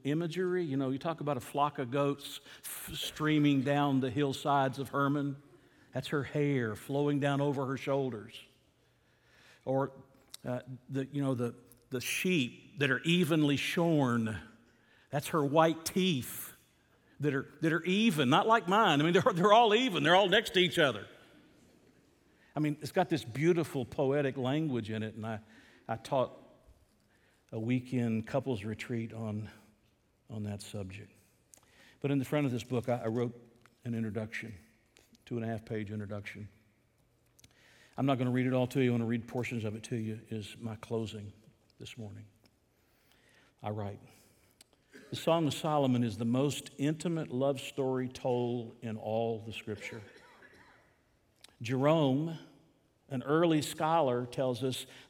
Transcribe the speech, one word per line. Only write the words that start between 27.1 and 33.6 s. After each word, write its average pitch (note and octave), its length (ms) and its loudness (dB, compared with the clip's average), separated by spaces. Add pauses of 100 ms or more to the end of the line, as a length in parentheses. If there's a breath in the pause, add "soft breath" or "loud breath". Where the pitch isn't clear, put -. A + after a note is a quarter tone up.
a A#2 60 -6
weekend A#2+ 680 0
couples B2+ 360 -2
retreat A2+ 500 -6
on, G#2+ 360 -6 (800 loud breath)
on A2 140 -8
that G#2 180 -8
subject. G2+ 500 -12 (880 loud breath)
But C#3 100 0
in C#3 80 2
the B2+ 60 -2
front D3 200 0
of B2+ 60 0
this A#2+ 120 -4
book, B2 260 -2
I, A#2+ 160 0
I - 20 -2
wrote A#2+ 260 0 (520)